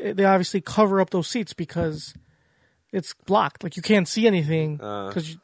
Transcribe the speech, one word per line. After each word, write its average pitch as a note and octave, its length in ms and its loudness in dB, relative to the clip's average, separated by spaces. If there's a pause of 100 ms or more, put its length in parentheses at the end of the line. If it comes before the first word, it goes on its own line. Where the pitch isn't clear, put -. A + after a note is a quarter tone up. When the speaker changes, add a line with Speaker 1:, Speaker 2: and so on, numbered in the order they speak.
Speaker 1:
it, G3 160 -6
they G3 80 4
obviously F#3+ 380 4
cover G3 380 2
up F#3 100 0
those F3+ 180 -2
seats A3+ 240 -4
because D#3+ 600 -6 (800)
it's F#3+ 200 -6 (140)
blocked. G3 360 0
Like, F3 140 -8
you E3+ 60 -8
can't G3+ 260 2
see A3 180 2
anything D#3 540 0
Speaker 2:
Uh. G2+ 300 -8
Speaker 1:
'cause D#3 180 -6
you, D#3+ 160 -16